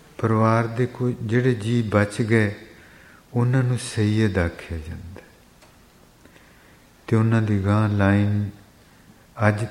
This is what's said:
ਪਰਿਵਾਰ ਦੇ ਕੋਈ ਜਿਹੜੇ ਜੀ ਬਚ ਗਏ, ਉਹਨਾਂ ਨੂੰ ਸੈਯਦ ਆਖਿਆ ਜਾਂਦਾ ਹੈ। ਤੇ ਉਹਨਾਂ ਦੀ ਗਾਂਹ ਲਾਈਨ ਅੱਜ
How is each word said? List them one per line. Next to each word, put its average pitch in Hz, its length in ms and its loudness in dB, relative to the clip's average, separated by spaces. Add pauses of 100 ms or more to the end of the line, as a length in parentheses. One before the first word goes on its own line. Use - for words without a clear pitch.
(180)
ਪਰਿਵਾਰ 113 500 2
ਦੇ 117 180 -2
ਕੋਈ 123 360 -4
ਜਿਹੜੇ 120 340 0
ਜੀ 113 260 -2
ਬਚ 104 400 0
ਗਏ, 107 340 2 (800)
ਉਹਨਾਂ 123 300 2
ਨੂੰ 123 160 0
ਸੈਯਦ 107 580 0
ਆਖਿਆ 85 400 -4
ਜਾਂਦਾ 80 440 -14
ਹੈ। - 60 -20 (1800)
ਤੇ - 80 0
ਉਹਨਾਂ 113 260 2
ਦੀ 104 240 0
ਗਾਂਹ 104 280 2
ਲਾਈਨ 101 560 2 (1000)
ਅੱਜ 104 240 0